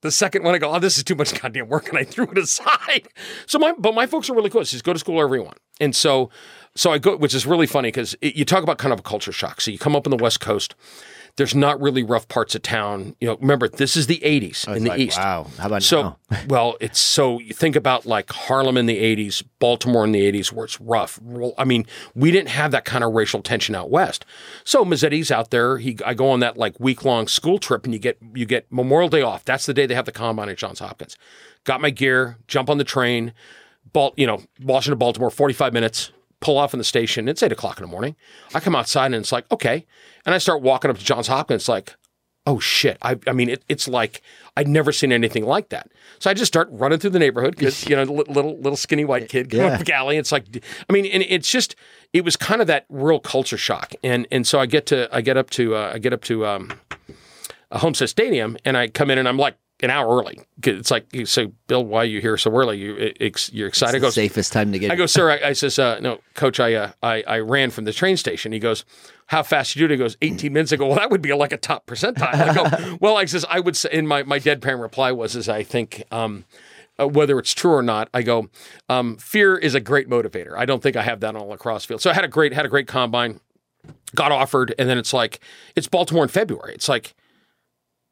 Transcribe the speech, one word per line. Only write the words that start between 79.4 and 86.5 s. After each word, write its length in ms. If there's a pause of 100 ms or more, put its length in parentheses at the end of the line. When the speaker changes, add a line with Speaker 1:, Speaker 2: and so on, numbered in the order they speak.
Speaker 1:
is 180
a 40
great 280
motivator." 500
I 60
don't 180
think 140
I 80
have 160
that 160
on 40
a 40
lacrosse 400
field. 180
So 80
I 40
had 100
a 40
great, 240
had 140
a 20
great 200
combine, 500 (800)
got 160
offered, 440
and 140
then 80
it's 140
like, 260 (380)
it's 100
Baltimore 380
in 60
February. 440